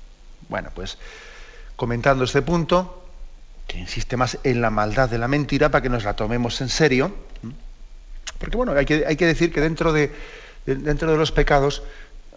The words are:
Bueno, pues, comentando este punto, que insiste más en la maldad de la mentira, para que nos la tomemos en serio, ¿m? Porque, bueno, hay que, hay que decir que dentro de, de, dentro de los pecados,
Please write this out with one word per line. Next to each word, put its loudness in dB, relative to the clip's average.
Bueno, -6
pues, -8
comentando 2
este 2
punto, 0
que -6
insiste -4
más 0
en 2
la 2
maldad 2
de -2
la 0
mentira, 2
para 4
que -2
nos 0
la 0
tomemos -2
en -2
serio, 4
¿m? -10
Porque, -4
bueno, 0
hay 4
que, 4
hay 2
que 4
decir 4
que -2
dentro 2
de, 2
de, 0
dentro 0
de 6
los 2
pecados, 4